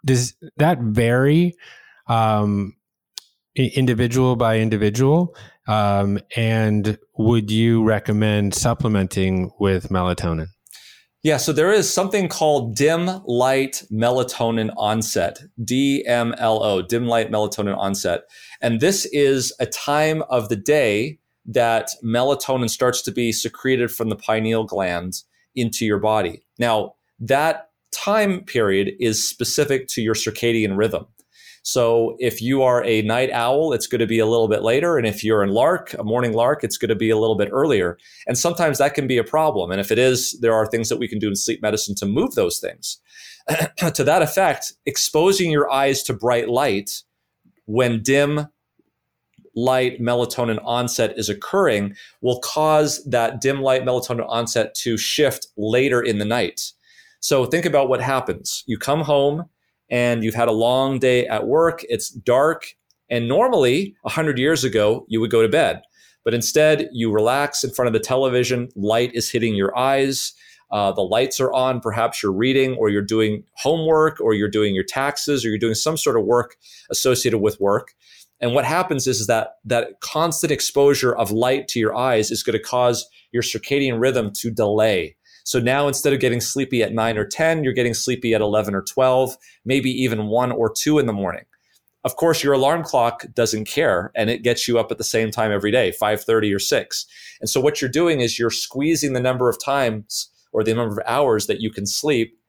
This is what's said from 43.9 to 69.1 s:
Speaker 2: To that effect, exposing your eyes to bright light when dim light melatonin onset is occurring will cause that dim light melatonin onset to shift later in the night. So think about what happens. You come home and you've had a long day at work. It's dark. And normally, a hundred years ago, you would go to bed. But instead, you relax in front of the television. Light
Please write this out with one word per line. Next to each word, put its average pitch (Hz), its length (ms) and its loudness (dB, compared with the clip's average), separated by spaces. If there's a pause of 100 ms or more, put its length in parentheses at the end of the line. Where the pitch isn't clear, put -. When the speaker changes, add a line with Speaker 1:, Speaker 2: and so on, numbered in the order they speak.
Speaker 2:
To 139 100 -2
that 165 180 4
effect, 156 520 0 (100)
exposing 175 640 0
your 147 180 2
eyes 135 360 0
to - 80 -4
bright 117 360 0
light 120 540 -2 (600)
when 117 360 0
dim 143 460 2 (1080)
light 127 460 0
melatonin 120 640 0
onset 120 540 -2
is 104 100 -4
occurring 104 640 0 (260)
will 127 200 -2
cause 151 640 0
that 117 360 -2
dim 135 200 0
light 131 240 2
melatonin 123 440 -2
onset 117 460 -2
to 117 220 -2
shift - 600 0
later 120 440 2
in 107 180 -2
the 104 60 -2
night. 107 480 -4 (480)
So 131 260 2
think 165 180 -2
about 143 240 2
what 127 120 0
happens. 127 640 -4
You 113 120 -6
come 147 220 -2
home 147 440 0 (440)
and 120 340 0
you've 110 120 -2
had 117 140 2
a 113 40 2
long 127 460 0
day 123 280 2
at 110 200 -4
work. 165 420 2
It's 113 220 -6
dark. 139 560 0 (420)
And 117 200 -2
normally, 185 640 2 (100)
a - 60 -6
hundred 151 280 -2
years 135 260 0
ago, 110 440 2
you 110 120 -2
would 110 100 -2
go 113 120 4
to 110 60 4
bed. 113 320 0 (440)
But 113 100 0
instead, 151 580 2
you 117 180 -2
relax 123 520 0
in 127 80 -4
front 127 160 -2
of 117 60 0
the 110 80 2
television. 127 720 0
Light 113 400 0